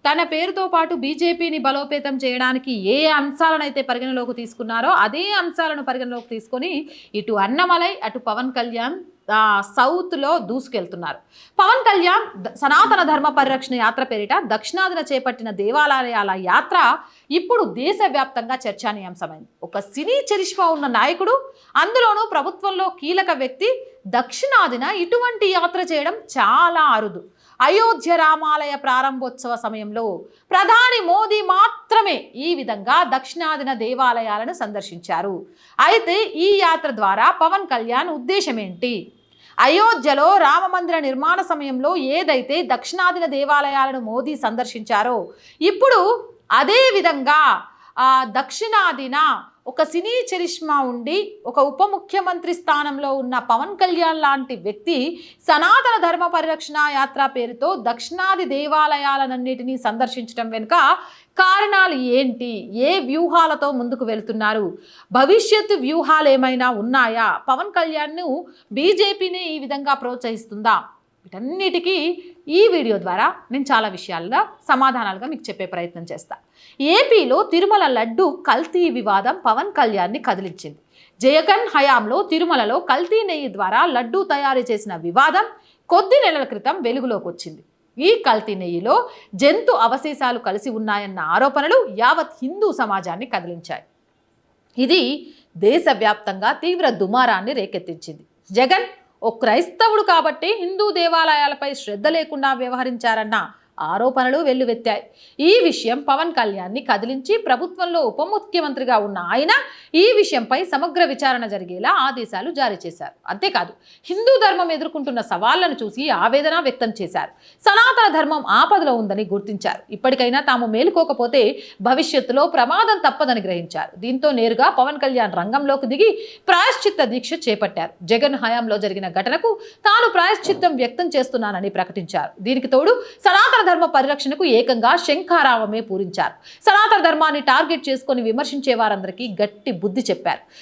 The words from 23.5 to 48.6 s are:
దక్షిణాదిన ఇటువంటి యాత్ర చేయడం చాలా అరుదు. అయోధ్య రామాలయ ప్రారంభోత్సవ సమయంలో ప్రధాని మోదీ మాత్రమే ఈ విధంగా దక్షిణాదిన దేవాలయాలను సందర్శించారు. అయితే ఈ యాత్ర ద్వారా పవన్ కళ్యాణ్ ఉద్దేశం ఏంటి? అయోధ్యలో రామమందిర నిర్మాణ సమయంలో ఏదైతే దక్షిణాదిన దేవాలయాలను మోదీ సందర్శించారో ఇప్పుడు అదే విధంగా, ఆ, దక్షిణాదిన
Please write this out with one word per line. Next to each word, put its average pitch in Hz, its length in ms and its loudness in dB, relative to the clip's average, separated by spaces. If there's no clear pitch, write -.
దక్షిణాదిన 254 760 0
ఇటువంటి 415 640 0
యాత్ర 359 480 0
చేయడం 302 200 -2
చాలా 320 680 2
అరుదు. 220 420 0
అయోధ్య 339 540 2
రామాలయ 311 600 0
ప్రారంభోత్సవ 254 800 -2
సమయంలో 214 680 -8
ప్రధాని 453 540 4
మోదీ 415 360 2
మాత్రమే 403 920 2
ఈ 311 200 -2
విధంగా 240 480 0
దక్షిణాదిన 269 720 -4
దేవాలయాలను 233 800 -2
సందర్శించారు. 196 920 -8
అయితే 370 440 4
ఈ 381 360 0
యాత్ర 320 320 0
ద్వారా 214 400 2
పవన్ 359 360 0
కళ్యాణ్ 247 420 -2
ఉద్దేశం 302 500 -4
ఏంటి? 196 520 -8
అయోధ్యలో 311 800 4
రామమందిర 349 600 2
నిర్మాణ 294 420 -2
సమయంలో 294 540 -2
ఏదైతే 285 680 0
దక్షిణాదిన 349 600 -2
దేవాలయాలను 277 760 0
మోదీ 240 360 -6
సందర్శించారో 226 920 -2
ఇప్పుడు 403 680 4
అదే 427 420 4
విధంగా, 294 680 2
ఆ, 262 240 4
దక్షిణాదిన 277 1160 -2